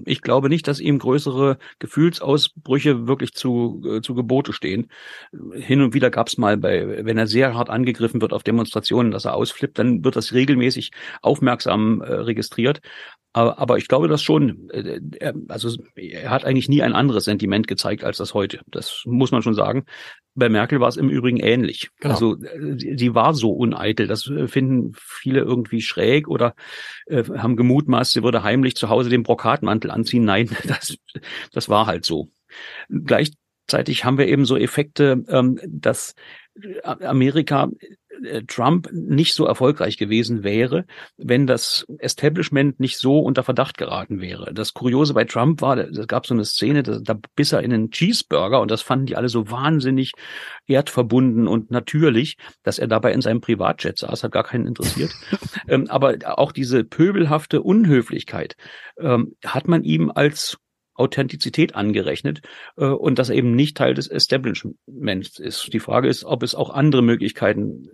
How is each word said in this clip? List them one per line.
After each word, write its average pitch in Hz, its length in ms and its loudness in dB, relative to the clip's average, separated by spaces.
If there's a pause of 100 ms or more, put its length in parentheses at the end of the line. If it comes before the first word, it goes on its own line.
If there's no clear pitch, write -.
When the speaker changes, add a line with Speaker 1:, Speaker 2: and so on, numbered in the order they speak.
Speaker 1:
Ich - 160 -2
glaube 135 260 2
nicht, 156 180 0
dass 143 140 -2
ihm 143 180 2
größere 135 600 0 (220)
Gefühlsausbrüche 143 1300 0
wirklich 127 280 -2
zu, 120 520 -2
äh, 110 160 -2
zu 123 140 -8
Gebote 123 380 0
stehen. 107 340 -4 (680)
Hin 135 280 2
und 120 120 2
wieder 127 160 2
gab's - 280 -2
mal 107 180 4
bei, 101 480 -2
wenn 110 140 0
er 113 100 2
sehr 123 260 2
hart 117 160 -4
angegriffen 113 520 0
wird 110 100 0
auf 101 120 -4
Demonstrationen, 110 680 0
dass 95 140 -6
er - 80 -2
ausflippt, - 440 -4
dann 113 280 2
wird 131 100 2
das 113 160 -4
regelmäßig 127 600 2 (300)
aufmerksam, 113 760 2
äh, - 140 -6
registriert. 117 640 -2 (540)
Aber, 117 260 2
aber 123 180 2
ich 92 100 -4
glaube 151 200 4
das 151 140 0
schon. 147 480 0
Äh, - 320 -8 (180)
er, 135 140 -6 (160)
also 117 260 -6 (200)
er 87 340 -12
hat 135 160 0
eigentlich 131 240 0
nie 143 120 6
ein 120 120 2
anderes 117 320 2
Sentiment 104 420 0
gezeigt - 380 -4
als - 120 -4
das 101 160 -8
heute. 98 340 -4
Das - 380 -10
muss 123 260 0
man 120 100 2
schon 110 140 0
sagen. 101 300 0 (480)
Bei 127 140 2
Merkel 113 320 2
war 123 80 4
es 123 80 0
im 135 140 2
Übrigen 123 280 0
ähnlich. 113 520 0 (100)
Speaker 2:
Genau. 143 140 -2
Speaker 1:
Also, 110 280 2
äh, 147 360 -8
sie, - 200 -6
sie 120 180 0
war 123 180 6
so 113 180 2
uneitel. 110 560 0
Das, 110 200 -4
äh, 143 200 -4
finden 131 500 0
viele - 440 -2
irgendwie 117 400 -2
schräg 139 460 2
oder, 120 280 0 (500)
äh, 127 180 0
haben 117 320 -2
gemutmaßt, 123 560 2
sie 113 120 2
würde 117 200 2
heimlich 123 320 2
zu 107 140 -4
Hause 120 200 2
den 117 140 4
Brokatmantel 110 680 0
anziehen. 113 340 2
Nein, 107 240 2
<laughs> - 180 -8
das, - 300 -6 (560)
das - 160 -6
war 104 160 4
halt 90 180 -4
so. 76 260 -4 (600)
Gleichzeitig 143 1120 -2
haben 131 140 2
wir 139 100 4
eben 139 160 4
so 131 140 2
Effekte, 135 720 0
ähm, 127 360 2
dass - 500 -4 (680)
A-, - 220 -8
Amerika, 135 640 0 (540)
äh, 110 200 -8
Trump 147 480 0
nicht 160 420 0
so 156 120 2
erfolgreich 127 520 0
gewesen 110 460 0
wäre, 127 420 0 (300)
wenn 127 320 2
das - 400 -2 (100)
Establishment 143 840 0
nicht 131 160 -2
so 139 220 4
unter 131 240 2
Verdacht 127 340 -2
geraten - 420 -6
wäre. 90 340 -10
Das 104 200 -6
Kuriose 135 400 2
bei 117 100 4
Trump 131 380 0
war, 131 160 2
da 107 280 -6
gab - 220 -4
so 127 60 -2
eine 110 100 2
Szene, 131 400 0
da, 110 160 -4
da 110 180 -4 (180)
biss 143 180 2
er - 100 2
in 120 80 -2
einen 110 180 0
Cheeseburger 117 720 0
und 98 100 0
das 107 120 0
fanden 135 240 0
die - 100 -6
alle 120 140 -2
so 110 200 -2
wahnsinnig 131 640 2 (560)
erdverbunden 127 800 2
und 110 240 0
natürlich, 139 640 2 (280)
dass - 160 -2
er 120 80 0
dabei 110 260 2
in 131 80 2
seinem 117 180 0
Privatjet - 580 -2
saß, - 260 -6
hat - 100 -6
gar 95 100 2
keinen - 240 -4
interessiert. - 480 -4
Speaker 2:
<laughs> - 60 -20 (460)
Speaker 1:
Ähm, 135 220 2
aber 135 260 2 (100)
auch - 260 0
diese 123 320 0
pöbelhafte 156 800 2
Unhöflichkeit, 156 920 2 (440)
ähm, 123 360 0 (100)
hat 151 220 -4
man 170 160 4
ihm 151 300 0
als - 440 -2 (380)
Authentizität 135 800 -2
angerechnet, 104 640 -2 (360)
äh, 147 80 0
und 135 340 0
dass 123 100 0
er 117 60 0
eben 123 200 4
nicht 151 220 2
Teil 131 160 4
des 135 140 -4
Establishments 113 1300 -4
ist. - 340 -8
Die 113 60 -2
Frage 127 280 0
ist, - 180 -2
ob 120 180 -2
es 123 120 -4
auch - 140 -2
andere 139 320 4
Möglichkeiten 110 920 0